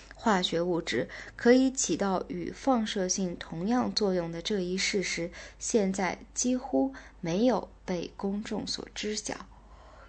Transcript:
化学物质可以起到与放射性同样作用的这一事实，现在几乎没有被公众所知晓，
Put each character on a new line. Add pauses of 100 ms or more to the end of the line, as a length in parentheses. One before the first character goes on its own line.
(140)
化
学
物
质 (280)
可
以
起
到
与
放
射
性
同
样
作
用
的
这
一
事
实， (300)
现
在 (160)
几
乎 (280)
没
有 (160)
被
公
众
所
知
晓， (640)